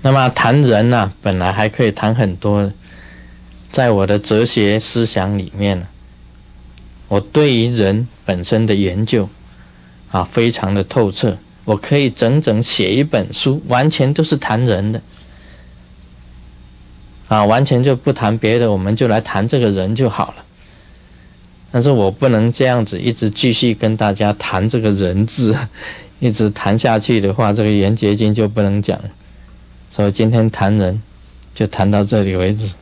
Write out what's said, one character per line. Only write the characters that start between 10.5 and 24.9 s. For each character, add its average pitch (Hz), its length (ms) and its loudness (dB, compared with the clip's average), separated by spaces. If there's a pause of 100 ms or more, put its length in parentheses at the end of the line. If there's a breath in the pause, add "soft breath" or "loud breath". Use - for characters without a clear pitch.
的 98 120 0
透 107 260 0
彻， 98 260 -2 (280)
我 110 100 0
可 143 220 -2
以 135 120 2
整 135 320 0
整 113 220 0
写 101 320 0
一 139 80 2
本 120 300 -2
书， 139 340 -2
完 131 240 2
全 139 220 0
都 160 100 0
是 156 140 0
谈 117 280 -2
人 107 280 0
的。 - 80 -6 (2250 loud breath)
啊， 107 160 4
完 117 220 4
全 123 180 2
就 139 100 4
不 127 200 -2
谈 110 240 0
别 113 200 0
的， 117 140 2
我 101 60 0
们 98 180 0
就 120 140 0
来 98 100 2
谈 98 260 -4
这 135 140 0
个 113 100 2
人 98 240 -2
就 120 160 0
好 - 180 -4 (100)
了。 - 80 -20 (1300 soft breath)
但 117 100 0
是 143 80 4
我 104 180 4
不 127 200 0
能 113 240 2
这 131 140 2
样 120 180 2
子 98 120 -8
一 104 140 -2
直 113 180 -2
继 117 220 0
续 113 220 0
跟 110 240 -2
大 104 160 0
家 104 180 0
谈 98 380 -2
这 123 100 -2
个 107 140 0